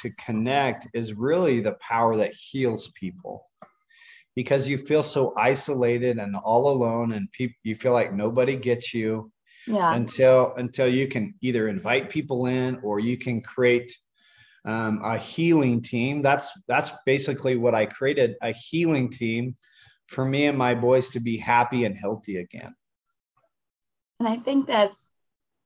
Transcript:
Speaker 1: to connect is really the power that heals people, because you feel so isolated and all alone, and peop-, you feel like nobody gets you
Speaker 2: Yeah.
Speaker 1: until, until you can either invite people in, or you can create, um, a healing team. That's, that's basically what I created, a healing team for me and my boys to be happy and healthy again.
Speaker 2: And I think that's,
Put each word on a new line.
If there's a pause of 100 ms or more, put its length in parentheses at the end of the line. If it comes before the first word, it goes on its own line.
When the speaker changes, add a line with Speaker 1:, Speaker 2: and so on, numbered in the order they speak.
Speaker 1:
to (100)
connect
is
really
the
power
that
heals
people, (880)
because
you
feel
so
isolated
and
all
alone,
and
peop-,
you
feel
like
nobody
gets
you (340)
Speaker 2:
Yeah.
Speaker 1:
until,
until
you
can
either
invite
people
in,
or
you
can
create, (680)
um,
a
healing
team.
That's, (160)
that's (140)
basically
what
I
created,
a
healing
team (520)
for
me
and
my
boys
to
be
happy
and
healthy
again. (1400)
Speaker 2:
And
I
think
that's, (560)